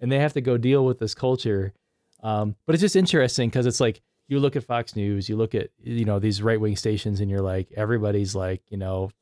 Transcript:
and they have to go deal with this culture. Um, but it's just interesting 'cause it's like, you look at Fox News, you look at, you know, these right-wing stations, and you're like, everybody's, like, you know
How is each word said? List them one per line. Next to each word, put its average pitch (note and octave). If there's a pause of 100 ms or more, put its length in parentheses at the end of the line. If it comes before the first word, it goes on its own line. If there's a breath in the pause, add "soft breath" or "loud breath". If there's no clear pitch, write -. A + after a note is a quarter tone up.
and A#2+
they C#3
have D3
to D3
go B2
deal C3
with B2
this G#2+
culture. G#2+ (480)
Um, G#2+
but D#3+
it's D#3+
just G3
interesting C3+
'cause B2
it's A#2+
like, A#2 (280)
you C#3
look C#3
at B2+
Fox A#2+
News, G2+
you G#2+
look A2
at, G#2 (140)
you A#2
know, G#2
these G#2
right-wing G#2+
stations, G#2
and G2+
you're G2
like, F#2+
everybody's, G#2
like, F#2
you G#2
know F#2+ (120)